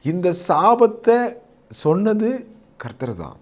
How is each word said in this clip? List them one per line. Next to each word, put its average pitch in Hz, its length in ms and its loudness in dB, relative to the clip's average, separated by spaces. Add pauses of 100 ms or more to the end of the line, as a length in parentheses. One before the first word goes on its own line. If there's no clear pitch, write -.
இந்த 175 320 -2 (140)
சாபத்தை 226 880 2 (320)
சொன்னது 214 760 -2 (300)
கர்த்தர் 120 380 -10
தான். 82 260 -14